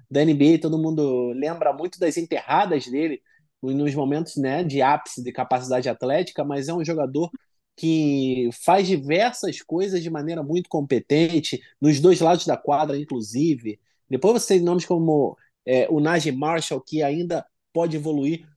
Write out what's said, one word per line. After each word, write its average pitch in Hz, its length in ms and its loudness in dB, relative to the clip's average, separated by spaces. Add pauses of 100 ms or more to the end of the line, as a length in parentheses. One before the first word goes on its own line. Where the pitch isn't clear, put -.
(120)
da 139 100 2
N 156 120 4
B 147 220 6
A. 160 40 2
Todo 160 180 -2
mundo 143 560 0
lembra 151 380 -2
muito 151 260 -6
das 165 200 0
enterradas 165 680 0
dele 139 340 -4 (400)
nos 139 340 -2
momentos, 147 400 -2
né, 139 260 0
de 139 200 0
ápice 131 420 0
de 123 80 -8
capacidade 127 560 -2
atlética, 143 560 -2
mas 139 240 -6
é 165 60 -6
um 170 100 -4
jogador 151 480 -4 (460)
que 139 720 2 (160)
faz 185 200 4
diversas 175 760 -2
coisas 180 420 -4
de 165 60 -8
maneira 160 340 -6
muito 170 240 -4
competente, 147 920 0 (180)
nos 143 220 4
dois 175 180 6
lados 170 260 4
da 143 120 0
quadra, 143 400 -2
inclusive. 123 840 -2 (300)
Depois 190 340 2
você 196 120 4
tem 175 80 4
nomes 175 220 0
como, 156 520 2 (280)
é, 127 240 2
o 151 120 2
Najee 156 320 0
Marshall, 151 480 -4
que 156 200 -4
ainda 160 440 -2 (260)
pode 165 240 -2
evoluir 151 500 -2 (120)